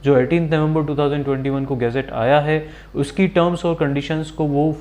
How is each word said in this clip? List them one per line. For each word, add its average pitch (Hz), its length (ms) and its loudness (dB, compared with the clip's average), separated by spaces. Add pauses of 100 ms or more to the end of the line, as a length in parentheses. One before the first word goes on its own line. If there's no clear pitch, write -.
जो 139 140 4
एटीन्थ 160 360 2
नवंबर 156 300 2
टू 147 120 -2
थाउजेंड 143 300 0
ट्वेंटी 135 240 -2
वन 139 160 -2
को 135 100 -4
गज़ट 123 360 -2
आया 127 280 2
है, 156 280 -2 (280)
उसकी 147 320 0
टर्म्स 175 380 0
और 170 100 2
कंडीशंस 156 560 -2
को - 120 -4
वो 147 380 0